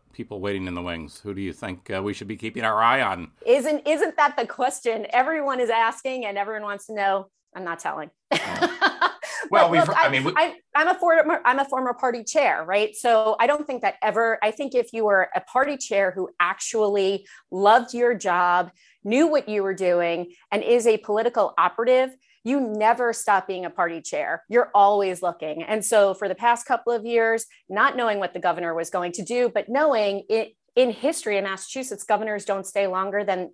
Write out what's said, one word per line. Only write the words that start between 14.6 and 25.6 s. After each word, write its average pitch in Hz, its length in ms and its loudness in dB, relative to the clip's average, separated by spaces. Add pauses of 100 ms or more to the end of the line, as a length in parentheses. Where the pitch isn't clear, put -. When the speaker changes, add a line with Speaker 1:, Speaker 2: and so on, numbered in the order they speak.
Speaker 2:
if 233 180 0
you 226 100 -2
were 196 320 4
a 180 60 -4
party 277 360 0
chair 196 340 0
who 185 180 -6 (100)
actually 196 880 0 (220)
loved 214 440 4
your 240 200 2
job, 180 580 0 (320)
knew 254 240 2
what 294 220 0
you 208 140 -2
were 190 100 -2
doing, 175 600 0 (180)
and 202 120 -2
is 240 240 2
a 220 100 6
political 214 600 0
operative, 254 580 2 (280)
you 269 180 0
never 226 520 0
stop 196 340 0
being 185 180 -6
a 165 40 -8
party 170 300 -4
chair. 151 480 -6
You're 233 260 2
always 202 480 4
looking. 165 420 -6